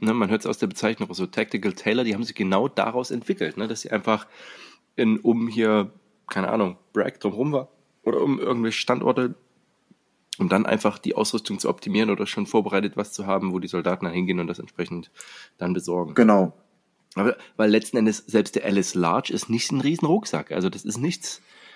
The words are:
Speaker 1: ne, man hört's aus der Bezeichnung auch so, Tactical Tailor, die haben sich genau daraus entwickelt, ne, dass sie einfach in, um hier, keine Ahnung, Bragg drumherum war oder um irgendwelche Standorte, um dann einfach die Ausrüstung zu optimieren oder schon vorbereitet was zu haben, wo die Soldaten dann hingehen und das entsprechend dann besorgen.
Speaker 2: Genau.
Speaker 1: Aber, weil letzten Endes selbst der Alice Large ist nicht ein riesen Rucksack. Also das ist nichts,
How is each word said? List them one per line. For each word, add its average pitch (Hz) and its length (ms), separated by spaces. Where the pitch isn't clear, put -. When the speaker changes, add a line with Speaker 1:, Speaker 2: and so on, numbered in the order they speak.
Speaker 1:
ne, 110 120
man 107 160
hört's 107 160
aus - 120
der 117 100
Bezeichnung 107 420
auch 87 60
so, 92 100
Tactical 104 480
Tailor, 117 300
die 110 120
haben 110 80
sich 110 120
genau 98 320
daraus 123 440
entwickelt, - 460
ne, 110 100
dass 113 140
sie - 100
einfach 107 360
in, 110 240
um 117 280
hier, 107 440
keine 95 200
Ahnung, 98 280
Bragg - 280
drumherum 113 340
war 135 160
oder - 180
um 139 180
irgendwelche 117 400
Standorte, 127 560
um 190 120
dann - 160
einfach 214 340
die - 160
Ausrüstung - 440
zu - 100
optimieren 107 400
oder 101 180
schon 104 180
vorbereitet 101 520
was 104 160
zu 101 120
haben, 98 280
wo 92 60
die 95 80
Soldaten 90 380
dann 85 80
hingehen 90 260
und 85 80
das 82 120
entsprechend - 500
dann 90 160
besorgen. 87 420
Speaker 2:
Genau. 101 380
Speaker 1:
Aber, 104 220
weil 107 140
letzten 110 280
Endes 110 200
selbst 107 280
der - 100
Alice 98 300
Large 90 360
ist - 180
nicht 117 220
ein 139 80
riesen 151 280
Rucksack. 165 440
Also 92 180
das - 140
ist 110 140
nichts, - 440